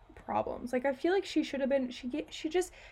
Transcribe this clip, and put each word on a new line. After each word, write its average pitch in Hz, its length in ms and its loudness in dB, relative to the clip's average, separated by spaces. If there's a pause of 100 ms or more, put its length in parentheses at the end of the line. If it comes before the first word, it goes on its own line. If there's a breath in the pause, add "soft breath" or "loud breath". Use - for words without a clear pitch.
(140)
problems. - 600 -2
Like, 254 120 0
I 285 60 4
feel 339 220 2
like 392 100 2
she - 180 2
should 269 200 -2
have 269 80 2
been, 262 200 2
she - 200 -10
ga-, 302 200 -4
she - 200 -6
just 349 240 0 (180 soft breath)